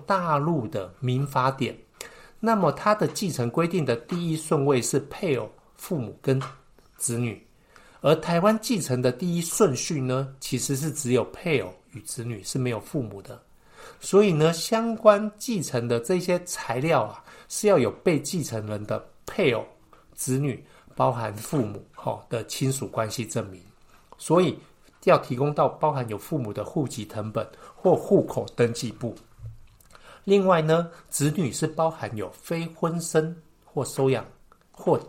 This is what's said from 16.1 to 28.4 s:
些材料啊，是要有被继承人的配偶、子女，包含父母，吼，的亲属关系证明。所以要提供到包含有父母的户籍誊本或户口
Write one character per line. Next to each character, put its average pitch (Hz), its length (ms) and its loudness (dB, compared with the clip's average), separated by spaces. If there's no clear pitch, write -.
些 175 240 0
材 - 360 -6
料 143 240 2
啊， 107 200 -10
是 - 180 -2
要 190 100 8
有 113 140 2
被 151 280 0
继 160 240 -4
承 110 220 -6
人 104 200 -6
的 107 180 -4
配 160 280 2
偶、 107 100 -2
子 131 240 -2
女， 143 240 -4
包 131 160 2
含 113 240 -4
父 120 280 -2
母， 104 200 -8
吼， 110 360 -8
的 113 160 -4
亲 135 260 -2
属 131 160 -6
关 110 220 -2
系 113 160 -6
证 107 240 -4
明。 92 120 -18
所 165 240 4
以 151 160 2
要 170 140 8
提 - 180 -4
供 143 180 0
到 147 140 2
包 151 240 0
含 131 180 -2
有 104 80 -6
父 156 200 -6
母 110 160 -4
的 104 100 -6
户 139 240 -4
籍 107 180 -8
誊 107 260 -6
本 110 160 -4
或 180 200 4
户 170 300 4
口 113 200 -4